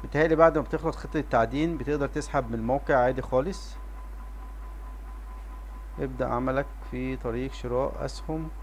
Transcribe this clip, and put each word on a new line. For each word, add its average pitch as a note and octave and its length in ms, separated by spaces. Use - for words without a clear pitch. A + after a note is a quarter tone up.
بيتهيألي D#3 340
بعد D#3+ 220
ما C#3 60
بتخلص D#3 320
خطة - 220
التعدين C3+ 580
بتقدر C#3+ 320
تسحب C#3 400
من A#2 60
الموقع B2+ 420
عادي B2+ 260
خالص. C#3+ 540
ابدأ C3 300
عملك C3 380
في B2+ 260
طريق B2+ 360
شراء B2 520
أسهم. D#3+ 440